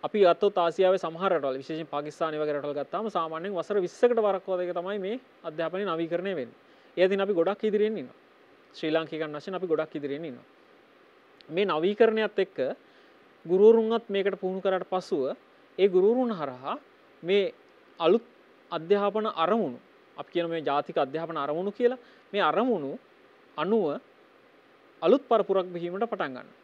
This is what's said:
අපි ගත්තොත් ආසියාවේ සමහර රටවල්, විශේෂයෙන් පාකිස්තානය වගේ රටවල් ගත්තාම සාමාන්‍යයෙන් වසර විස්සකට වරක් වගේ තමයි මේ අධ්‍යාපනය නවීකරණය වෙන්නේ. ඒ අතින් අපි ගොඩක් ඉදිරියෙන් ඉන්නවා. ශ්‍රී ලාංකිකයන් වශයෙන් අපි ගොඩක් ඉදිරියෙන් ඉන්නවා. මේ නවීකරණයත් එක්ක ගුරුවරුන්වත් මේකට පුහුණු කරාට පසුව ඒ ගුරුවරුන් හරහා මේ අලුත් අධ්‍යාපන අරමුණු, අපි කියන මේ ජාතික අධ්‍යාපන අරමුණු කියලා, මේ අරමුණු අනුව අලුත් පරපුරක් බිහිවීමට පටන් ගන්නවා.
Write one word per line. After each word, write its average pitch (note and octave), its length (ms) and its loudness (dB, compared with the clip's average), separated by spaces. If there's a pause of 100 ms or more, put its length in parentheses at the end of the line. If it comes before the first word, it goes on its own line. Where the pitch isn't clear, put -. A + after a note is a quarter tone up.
අපි G#3 160 0
ගත්තොත් F#3+ 380 4
ආසියාවේ F#3 400 2
සමහර F3 340 -2
රටවල්, C#3 240 0
විශේෂයෙන් D#3 320 -8
පාකිස්තානය D3+ 480 -4
වගේ D3+ 180 -2
රටවල් C#3+ 220 -6
ගත්තාම E3 320 -6
සාමාන්‍යයෙන් E3+ 460 -6
වසර F3+ 260 -2
විස්සකට A3+ 380 2
වරක් G3 280 0
වගේ F3+ 280 -4
තමයි F#3 240 -6
මේ G3+ 220 -6 (200)
අධ්‍යාපනය E3 440 -6
නවීකරණය E3+ 500 -4
වෙන්නේ. B2 240 -8 (380)
ඒ E3+ 80 4
අතින් F#3+ 160 2
අපි G3 120 0
ගොඩක් F#3 320 0
ඉදිරියෙන් G#3+ 340 2
ඉන්නවා. B2+ 200 -12 (560)
ශ්‍රී D#3 180 -4
ලාංකිකයන් D#3 400 -2
වශයෙන් D3+ 220 -10
අපි F#3 120 -6
ගොඩක් D#3 300 -2
ඉදිරියෙන් C#3+ 280 -6
ඉන්නවා. B2+ 220 -12 (1000)
මේ F3+ 180 0
නවීකරණයත් G#3 720 2
එක්ක F#3+ 200 -2 (880)
ගුරුවරුන්වත් A3 600 6
මේකට G3 300 -2
පුහුණු F#3 220 -4
කරාට F#3+ 260 -2
පසුව F3+ 380 -2 (540)
ඒ F#3+ 100 4
ගුරුවරුන් A3 440 4
හරහා C#3+ 440 -8 (460)
මේ F#3 320 0 (460)
අලුත් F3+ 240 4 (460)
අධ්‍යාපන G3+ 640 0
අරමුණු, E3 440 0 (380)
අපි - 160 -14
කියන E3+ 160 -2
මේ E3 140 -4
ජාතික C#3+ 340 -2
අධ්‍යාපන D#3+ 400 -4
අරමුණු D#3 360 -4
කියලා, B3 260 0 (280)
මේ G3+ 160 -2
අරමුණු E3+ 560 0 (580)
අනුව E3+ 440 0 (1000)
අලුත් B3+ 220 6
පරපුරක් F#3+ 420 2
බිහිවීමට F3 400 -6
පටන් F#3 240 -4
ගන්නවා. - 340 -16